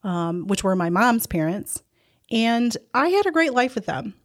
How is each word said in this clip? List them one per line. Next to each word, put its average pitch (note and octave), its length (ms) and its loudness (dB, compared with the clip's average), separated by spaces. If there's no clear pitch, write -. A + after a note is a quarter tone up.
um, E3+ 420 -2
which - 180 -2
were F#3+ 120 2
my E3+ 160 0
mom's A#3 340 2
parents, E3+ 560 -4
and A#3 460 0
I C4+ 140 2
had G4 180 4
a F#4+ 60 0
great D#4+ 220 2
life B3 200 2
with G#3 140 -6
them E3+ 260 -6